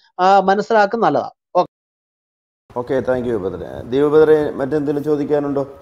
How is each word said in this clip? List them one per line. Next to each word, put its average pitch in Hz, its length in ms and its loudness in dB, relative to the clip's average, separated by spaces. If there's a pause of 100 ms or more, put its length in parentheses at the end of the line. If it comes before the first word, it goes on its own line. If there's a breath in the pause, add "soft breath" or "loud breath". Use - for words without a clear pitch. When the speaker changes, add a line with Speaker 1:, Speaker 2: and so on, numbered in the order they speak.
(200)
Speaker 1:
ആ, 190 200 4
മനസ്സിലാക്കുന്നത് 202 680 2
നല്ലതാ. 139 240 0 (240)
ഓക്കെ. - 1200 -8
Speaker 2:
Okay, 123 320 -2
thank 127 180 -2
you, 117 80 -2
ബദറെ. 87 520 -8
ദീപു 139 180 2
ബദറെ, 151 440 4
മറ്റെന്തെങ്കിലും 143 520 -4
ചോദിക്കാനുണ്ടോ? 143 800 -2